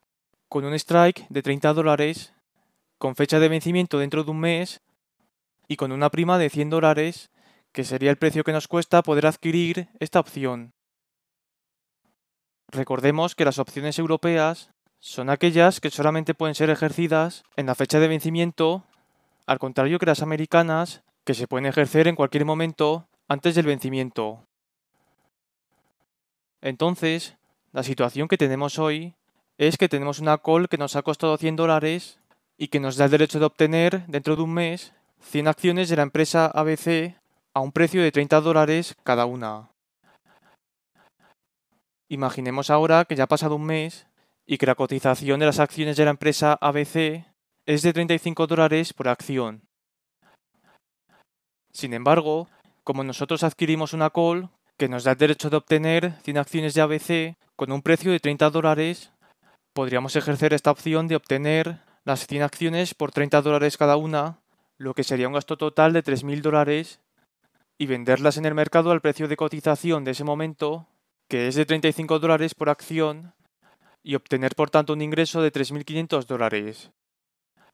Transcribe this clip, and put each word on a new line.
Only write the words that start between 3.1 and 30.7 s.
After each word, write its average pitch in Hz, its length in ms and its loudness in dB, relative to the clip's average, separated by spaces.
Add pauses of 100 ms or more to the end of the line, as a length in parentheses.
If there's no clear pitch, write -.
fecha 151 240 2
de 160 80 6
vencimiento 165 500 0
dentro 143 280 -2
de 156 60 -6
un 156 100 -4
mes 170 400 -4 (880)
y 147 80 -4
con 131 160 -4
una 143 160 2
prima 170 280 0
de 160 120 2
cien 147 200 -4
dólares, 156 640 0 (400)
que 131 140 -6
sería 131 260 0
el 143 60 0
precio 151 260 0
que 160 80 -2
nos 156 160 -4
cuesta 170 360 4
poder 147 220 2
adquirir 170 600 0 (140)
esta 160 180 0
opción. 127 540 -6 (1900)
Recordemos 135 680 -2
que 156 100 0
las 139 120 2
opciones 143 420 -6
europeas 160 720 -2 (280)
son - 300 -8
aquellas 170 500 4
que 147 120 -4
solamente 151 420 0
pueden 156 220 -4
ser 156 140 2
ejercidas 156 760 0 (100)
en 139 120 -4
la 127 80 0
fecha 151 260 2
de 160 80 6
vencimiento, 165 760 -2 (600)
al 131 120 0
contrario 135 400 -2
que 180 80 -6
las 156 160 2
americanas, 160 800 0 (240)
que 139 80 0
se 120 140 -6
pueden 131 180 -4
ejercer 151 420 2
en 170 80 2
cualquier 147 300 0
momento 156 640 -2 (200)
antes 147 280 0
del 165 100 4
vencimiento. 127 800 -4 (2250)
Entonces, 165 760 -4 (360)
la 131 100 -4
situación 131 460 -2
que 185 100 0
tenemos 139 400 -2
hoy 156 380 -4 (420)
es 151 220 2
que 180 100 4
tenemos 143 300 -4
una 151 180 2
call 170 320 2
que 165 80 -2